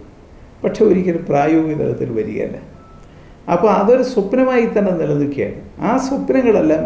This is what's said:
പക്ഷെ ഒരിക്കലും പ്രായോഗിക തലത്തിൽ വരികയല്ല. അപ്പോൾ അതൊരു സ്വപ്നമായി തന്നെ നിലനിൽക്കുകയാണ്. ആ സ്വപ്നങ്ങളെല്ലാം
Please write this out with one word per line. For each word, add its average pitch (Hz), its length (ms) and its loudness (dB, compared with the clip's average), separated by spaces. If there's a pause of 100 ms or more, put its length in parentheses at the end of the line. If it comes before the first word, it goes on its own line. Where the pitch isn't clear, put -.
(600)
പക്ഷെ - 240 -2
ഒരിക്കലും 185 440 2
പ്രായോഗിക 151 500 2
തലത്തിൽ 123 340 -4
വരികയല്ല. 110 460 -6 (920)
അപ്പോൾ 180 180 2
അതൊരു 202 420 4
സ്വപ്നമായി 247 540 0
തന്നെ 196 260 0
നിലനിൽക്കുകയാണ്. 143 680 -2 (200)
ആ 180 180 0
സ്വപ്നങ്ങളെല്ലാം 214 880 2